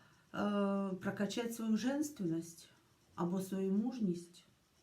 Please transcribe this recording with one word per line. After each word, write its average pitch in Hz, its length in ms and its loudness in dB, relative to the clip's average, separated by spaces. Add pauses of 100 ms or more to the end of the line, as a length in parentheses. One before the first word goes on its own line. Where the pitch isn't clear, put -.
(340)
е, 196 560 2 (100)
прокачати 208 520 -2
свою 220 240 0
женственність 214 920 -2 (460)
або 180 260 0
свою 190 320 0
мужність. 214 720 0 (380)